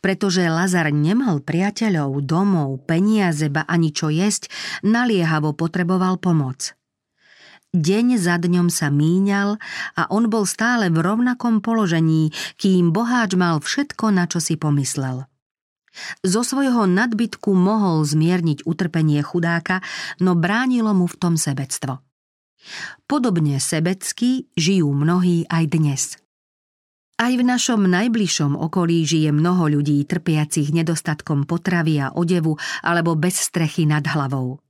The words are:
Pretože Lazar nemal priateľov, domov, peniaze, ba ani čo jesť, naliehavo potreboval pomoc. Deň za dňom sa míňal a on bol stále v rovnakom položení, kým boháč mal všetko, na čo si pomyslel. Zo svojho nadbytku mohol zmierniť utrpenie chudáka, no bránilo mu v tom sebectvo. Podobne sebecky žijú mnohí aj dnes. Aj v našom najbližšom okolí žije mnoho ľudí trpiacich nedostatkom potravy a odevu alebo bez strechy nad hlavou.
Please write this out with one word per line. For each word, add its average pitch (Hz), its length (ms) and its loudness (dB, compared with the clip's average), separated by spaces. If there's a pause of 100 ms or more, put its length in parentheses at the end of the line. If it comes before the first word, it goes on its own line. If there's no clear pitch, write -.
Pretože 190 480 0
Lazar 170 400 0
nemal 160 560 0
priateľov, 165 800 -2
domov, 160 640 0
peniaze, 175 640 0
ba 156 160 -2
ani 165 240 2
čo 156 160 -4
jesť, 185 400 -2 (320)
naliehavo 175 720 0
potreboval 180 640 0
pomoc. 151 560 -2 (1040)
Deň 220 400 2
za 175 240 0
dňom 175 320 2
sa 147 160 -2
míňal 196 720 2 (320)
a 165 160 -4
on 214 240 0
bol 208 160 0
stále 226 400 0
v 160 80 2
rovnakom 226 640 0
položení, 160 720 0 (240)
kým 180 320 2
boháč 220 480 0
mal 170 240 2
všetko, - 480 -4
na 180 160 2
čo 170 160 -4
si 160 160 -2
pomyslel. 135 720 -2 (1000)
Zo 214 160 2
svojho 247 480 2
nadbytku 220 640 0
mohol 185 480 2
zmierniť 160 640 0
utrpenie 160 560 0
chudáka, 170 560 -2 (400)
no 180 160 4
bránilo 220 560 0
mu 180 160 2
v - 80 -6
tom 165 240 0
sebectvo. 135 640 -6 (1040)
Podobne 170 560 2
sebecky 190 960 -2
žijú 165 320 2
mnohí 170 560 2
aj 165 240 0
dnes. 151 300 0 (1120)
Aj 240 160 0
v 254 80 0
našom 247 480 2
najbližšom 180 720 0
okolí 165 480 0
žije 156 240 2
mnoho 160 400 2
ľudí 143 320 2
trpiacich 151 720 -2
nedostatkom 160 720 -2
potravy 170 560 0
a 135 80 -4
odevu 165 480 0 (240)
alebo 170 320 0
bez 175 320 0
strechy 160 400 0
nad 151 160 2
hlavou. 135 560 -4 (100)